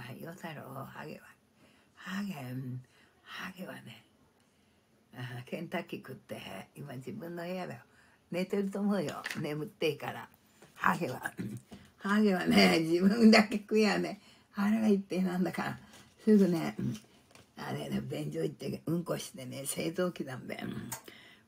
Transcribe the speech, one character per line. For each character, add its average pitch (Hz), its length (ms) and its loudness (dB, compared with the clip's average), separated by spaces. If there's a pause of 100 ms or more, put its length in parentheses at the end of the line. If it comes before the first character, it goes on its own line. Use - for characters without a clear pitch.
(120)
ん、 - 80 -14
よ 165 160 -12
さ 165 180 -10
ろ 139 80 -14 (100)
う、 131 140 -12
ハ 131 200 -14
ゲ 151 100 -12
は。 - 60 -18 (720)
ハ 196 280 -8
ゲ、 196 120 -6
う 127 200 -10
ん、 127 280 -8 (400)
ハ - 280 -12
ゲ 185 140 -12
は 135 160 -12
ね、 - 240 -20 (1120)
あ、 123 300 -10
ケ - 140 -8
ン 170 80 -8
タ 175 120 -6
ッ 196 80 -10
キ - 100 -10
ー - 20 -8
食 - 140 -14
っ - 20 -16
て、 - 600 -14
今 143 180 -14
自 131 180 -12
分 170 240 -10
の 170 80 -8
部 175 60 -8
屋 180 180 -6
だ 139 80 -10
よ。 127 60 -16 (500)
寝 180 140 -2
て 202 120 -2
る 202 120 0
と 196 100 -6
思 202 160 2
う 180 80 0
よ。 - 180 -6 (180)
眠 151 260 -4
っ - 20 -8
て - 220 0
い 143 40 2
い 139 40 -12
か - 140 -8
ら。 117 180 -12 (440)
ハ - 220 2
ゲ 160 140 -4
は、 - 280 -8
う - 40 -6
ん。 - 180 -6 (380)
ハ 202 240 2
ゲ 208 120 6
は 170 120 0
ね、 180 340 6
自 165 220 2
分 220 280 10
だ 220 140 10
け 214 140 -2
食 214 220 0
い 220 40 8
や 190 160 4
ね。 180 220 -4 (300)
腹 208 280 2
が 220 80 2
い 208 80 8
っ 196 40 4
て 185 220 -2
な 180 160 0
ん 185 60 2
だ 170 80 -2
か。 143 260 -4 (460)
す 214 140 8
ぐ 196 100 8
ね、 160 320 0
う - 20 -2
ん。 127 160 -2 (600)
あ 139 160 -8
れ 143 160 -6
だ、 135 120 -2
便 143 300 -6
所 160 100 -4
行 160 100 0
っ 139 40 -12
て、 - 300 -8
う 156 80 0
ん 170 100 0
こ 160 140 -4
し - 160 -12
て 131 120 -12
ね、 127 200 -10
製 - 260 -4
造 180 200 0
機 175 120 -6
な 127 120 -10
ん - 120 -12
だ - 120 -8
よ。 - 80 -6
う - 20 -6
ん。 - 200 -8 (580)